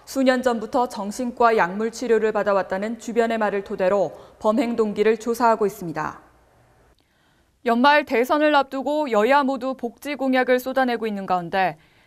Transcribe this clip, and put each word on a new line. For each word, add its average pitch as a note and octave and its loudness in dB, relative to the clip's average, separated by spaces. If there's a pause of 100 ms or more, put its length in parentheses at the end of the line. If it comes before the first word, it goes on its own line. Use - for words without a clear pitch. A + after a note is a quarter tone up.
수년 C4 2
전부터 A#3+ 0
정신과 A#3 0
약물 G3+ -2
치료를 A3 0
받아왔다는 G3+ -2
주변의 A3+ -2
말을 G3+ -2
토대로 F#3+ 0 (220)
범행 A#3 0
동기를 G#3+ 0
조사하고 A3+ 0
있습니다. D#3+ -6 (1400)
연말 C#4+ 4
대선을 D4 2
앞두고 C#4 0
여야 A#3 4
모두 C4 -4
복지 C4 -8
공약을 B3+ 2
쏟아내고 B3+ -2
있는 G3+ -6
가운데 F3+ -2 (300)